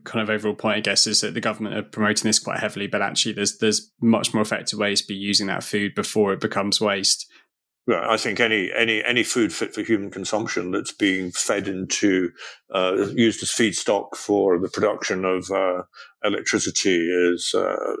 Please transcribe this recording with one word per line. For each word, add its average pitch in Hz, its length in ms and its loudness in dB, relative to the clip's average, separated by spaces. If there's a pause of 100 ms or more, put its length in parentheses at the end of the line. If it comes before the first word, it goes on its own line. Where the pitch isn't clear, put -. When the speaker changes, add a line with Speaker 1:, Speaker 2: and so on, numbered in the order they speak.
Speaker 1:
kind 117 180 -4
of 104 60 -2
overall 107 260 0
point, 107 220 0
I 107 40 0
guess, 101 260 2
is 107 160 0
that 101 100 -4
the - 80 -4
government 110 360 -4
are 107 60 -4
promoting 107 460 0
this 107 100 4
quite - 220 -4
heavily, 101 260 -4
but 101 140 -2
actually 98 320 -2
there's, 101 260 -2
there's 107 320 0 (120)
much 117 320 4
more 110 80 2
effective 104 360 -4
ways 101 220 2
to - 80 -16
be 104 60 -6
using 101 320 -2
that 95 180 -4
food 104 300 -2
before 101 400 2
it - 60 -6
becomes 101 400 0
waste. 98 460 0 (600)
Speaker 2:
Yeah, 95 220 0
I 113 100 2
think 104 200 -4
any, 110 380 2
any, 113 260 2
any 123 200 0
food 110 300 2
fit - 220 -6
for 107 80 -6
human 101 280 0
consumption 98 600 -4
that's 98 220 -4
being 95 400 0
fed 101 340 -2
into, 92 640 0 (420)
uh, 95 420 2
used 113 280 2
as - 60 -4
feedstock 104 640 0
for 98 460 2
the 92 80 -2
production 98 560 0
of, 92 260 0
uh, 92 340 0 (380)
electricity 95 880 0
is, 90 440 2
uh, 95 200 2 (260)